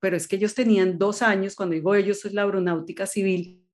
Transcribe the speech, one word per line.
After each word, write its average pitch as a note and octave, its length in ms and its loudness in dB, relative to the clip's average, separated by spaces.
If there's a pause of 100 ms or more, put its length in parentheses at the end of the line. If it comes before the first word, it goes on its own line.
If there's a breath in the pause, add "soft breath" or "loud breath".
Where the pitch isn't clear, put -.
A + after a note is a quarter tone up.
pero F3+ 160 0
es E3 100 -6
que - 80 -2
ellos G#3 180 0
tenían F#3+ 440 4
dos G#3 240 0
años, G3 340 0
cuando F3 200 -4
digo E3+ 200 2
ellos, G3+ 300 0
es G3 80 -8
la G3+ 80 0
aeronáutica F3+ 640 -2
civil, F#3+ 580 -4 (100)